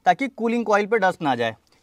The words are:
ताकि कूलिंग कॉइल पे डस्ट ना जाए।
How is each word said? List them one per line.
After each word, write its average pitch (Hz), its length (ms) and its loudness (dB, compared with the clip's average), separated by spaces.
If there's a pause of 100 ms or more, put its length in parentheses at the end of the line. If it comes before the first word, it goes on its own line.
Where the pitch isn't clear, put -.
ताकि 185 240 2
कूलिंग 233 360 -2
कॉइल 208 220 2
पे 220 120 0
डस्ट 185 240 0
ना 139 120 0
जाए। 113 220 -2 (260)